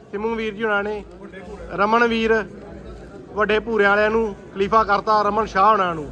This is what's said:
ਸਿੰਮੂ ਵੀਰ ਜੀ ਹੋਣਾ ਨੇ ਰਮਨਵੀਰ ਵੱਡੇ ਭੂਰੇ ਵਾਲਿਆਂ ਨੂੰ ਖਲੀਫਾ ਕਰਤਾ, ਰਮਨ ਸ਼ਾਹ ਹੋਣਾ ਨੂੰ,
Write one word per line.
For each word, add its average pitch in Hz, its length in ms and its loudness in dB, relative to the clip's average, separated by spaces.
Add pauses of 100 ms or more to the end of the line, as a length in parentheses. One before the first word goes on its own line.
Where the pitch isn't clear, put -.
(100)
ਸਿੰਮੂ 220 240 -4
ਵੀਰ 220 200 -4
ਜੀ 214 100 -6
ਹੋਣਾ 208 180 2
ਨੇ 208 220 -6 (680)
ਰਮਨਵੀਰ 226 720 2 (880)
ਵੱਡੇ 208 260 2
ਭੂਰੇ 214 240 2
ਵਾਲਿਆਂ 208 260 4
ਨੂੰ 220 240 0 (200)
ਖਲੀਫਾ 202 300 2
ਕਰਤਾ, 208 380 2
ਰਮਨ 208 240 0
ਸ਼ਾਹ 196 240 4
ਹੋਣਾ 190 240 2
ਨੂੰ, 147 180 -8